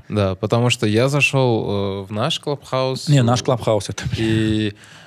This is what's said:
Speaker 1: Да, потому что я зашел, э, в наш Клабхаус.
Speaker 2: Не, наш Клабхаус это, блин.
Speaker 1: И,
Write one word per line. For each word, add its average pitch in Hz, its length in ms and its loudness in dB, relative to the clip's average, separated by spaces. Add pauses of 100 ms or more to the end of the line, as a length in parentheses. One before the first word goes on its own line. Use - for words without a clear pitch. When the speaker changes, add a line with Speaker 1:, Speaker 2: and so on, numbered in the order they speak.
Speaker 1:
Да, 98 280 0
потому 120 340 0
что - 160 -4
я 113 220 2
зашел, 107 960 0
э, 92 40 -12
в 101 60 -12
наш 123 280 -2
Клабхаус. 131 680 -4
Speaker 2:
Не, 143 140 6
наш 120 200 2
Клабхаус 113 480 0
это, - 180 -8
блин. - 100 -2
Speaker 1:
И, 110 560 0 (320)